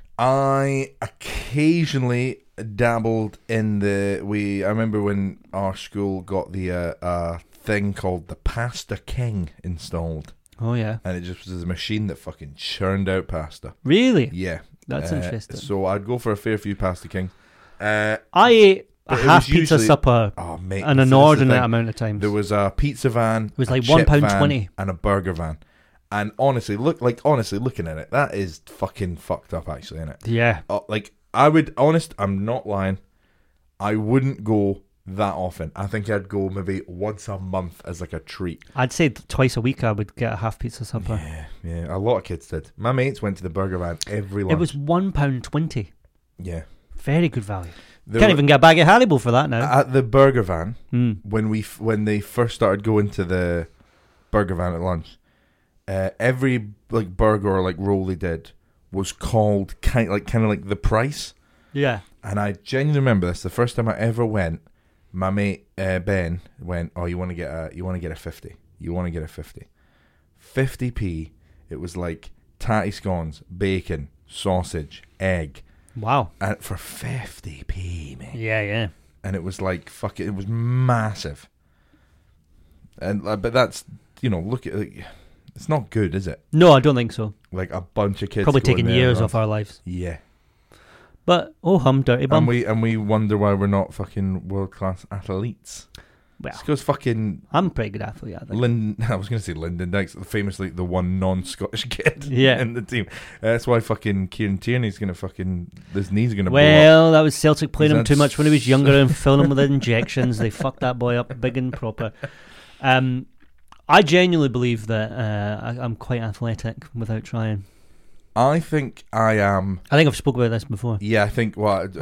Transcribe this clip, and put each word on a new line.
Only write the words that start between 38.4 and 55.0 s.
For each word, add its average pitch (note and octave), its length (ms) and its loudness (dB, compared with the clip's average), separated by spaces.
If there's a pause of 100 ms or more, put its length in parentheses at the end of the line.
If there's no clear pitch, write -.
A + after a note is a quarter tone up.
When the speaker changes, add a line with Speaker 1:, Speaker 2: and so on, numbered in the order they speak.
Speaker 2:
I'd B2+ 160 -2
say D#3+ 160 2
th-, - 200 -8
twice - 280 0
a A#2+ 40 -2
week B2+ 240 -2
I A#2 80 0
would G#2 220 -6
get A2+ 180 -4
a G#2+ 40 -6
half A2 220 -6
pizza - 260 -10
supper. G#2+ 380 -6
Speaker 1:
Yeah, D#2 220 -12 (200)
yeah. E2 300 -8
A F#2+ 40 -4
lot A2+ 200 0
of - 60 -8
kids - 220 -10
did. - 300 -10
My A2+ 160 -2
mates C3+ 280 -2
went G2+ 180 -4
to - 40 -16
the F#2 80 -6
burger F#2+ 280 -4
van F2 280 -6
every G2+ 380 -6
lunch. F#2 100 0
Speaker 2:
It D#3 40 0
was E3+ 160 -2
one E3+ 380 0
pound C3+ 320 -2
twenty. D3 460 -4 (480)
Speaker 1:
Yeah. E2+ 240 -10 (340)
Speaker 2:
Very D#3+ 320 0
good A#2 160 -4
value. F#2 260 -8 (360)
Speaker 1:
There A2 140 0
Speaker 2:
Can't G#3+ 100 8
Speaker 1:
were F3 60 6
Speaker 2:
even C#3+ 100 4
get D3 100 8
a - 40 6
bag D#3+ 180 10
of D#3+ 80 8
Haribo G3 340 6
for B2 100 -2
that C#3 200 2
now. A#2 300 2
Speaker 1:
At B2+ 120 0
the C3+ 100 4
burger C3 400 6
van, F2+ 340 -4 (160)
Speaker 2:
Mm. A#2+ 320 2
Speaker 1:
when G#2+ 260 -2
we G#2+ 100 -2
f-, - 200 -12
when G#2+ 240 0
they G#2 160 0
first A#2 340 -2
started G2+ 300 2
going G#2+ 260 2
to G2 140 -4
the F2 440 -2 (640)
burger F#2+ 240 0
van F2 200 -4
at E2 60 -6
lunch, F2 380 -6 (680)